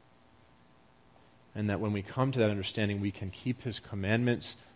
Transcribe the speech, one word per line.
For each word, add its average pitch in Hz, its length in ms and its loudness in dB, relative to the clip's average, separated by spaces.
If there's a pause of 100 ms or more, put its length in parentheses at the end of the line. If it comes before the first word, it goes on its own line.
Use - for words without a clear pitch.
(1500)
And 104 160 0
that 95 100 2
when 104 140 0
we 101 80 -2
come 131 300 0
to 127 80 -2
that 107 100 6
understanding, 101 500 0
we 101 120 0
can 98 180 -8
keep - 320 -4
his 113 160 -6
commandments 113 800 0 (200)